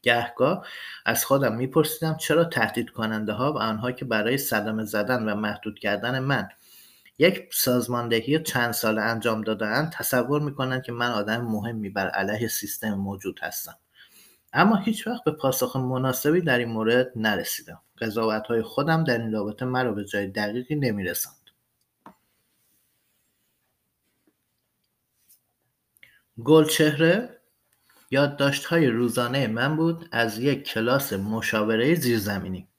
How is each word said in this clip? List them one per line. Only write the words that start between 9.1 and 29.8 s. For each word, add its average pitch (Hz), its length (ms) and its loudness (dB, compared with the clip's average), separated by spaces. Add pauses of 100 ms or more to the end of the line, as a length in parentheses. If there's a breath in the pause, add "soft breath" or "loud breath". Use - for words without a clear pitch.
داده‌اند، 110 520 -2
تصور 147 500 0
می‌کنند 131 400 -4
که 120 100 -12
من 120 180 -2
آدم 107 300 -2
مهمی 110 500 -4
بر 98 180 -2
علیه 107 400 -2
سیستم 107 460 -6
موجود 98 480 -6
هستم. - 320 -10 (800 soft breath)
اما 202 240 6
هیچ 214 300 -2
وقت 247 180 -6
به 156 60 4
پاسخ 131 460 -2
مناسبی 131 640 0
در 139 180 2
این 120 100 -2
مورد 113 480 2
نرسیدم. 107 640 -4 (180)
قضاوت‌های 110 640 0
خودم 160 420 0
در 120 140 2
این 113 140 -2
رابطه 107 320 -4
مرا 127 280 0
به 101 120 -4
جای 101 220 -4
دقیقی 107 480 -4
نمی‌رساند. 104 600 -2 (4000 soft breath)
گلچهره 156 840 6 (840 soft breath)
یادداشت‌های 143 760 2
روزانهٔ 120 600 0
من 123 300 0
بود 165 360 0